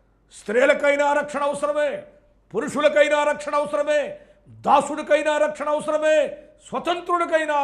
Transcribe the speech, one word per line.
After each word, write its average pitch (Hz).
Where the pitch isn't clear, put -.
స్త్రీలకైనా 285
రక్షణ 285
అవసరమే, 294
పురుషులకైనా 294
రక్షణ 294
అవసరమే, 294
దాసుడికైనా 294
రక్షణ 294
అవసరమే, 311
స్వతంత్రుడికైనా 339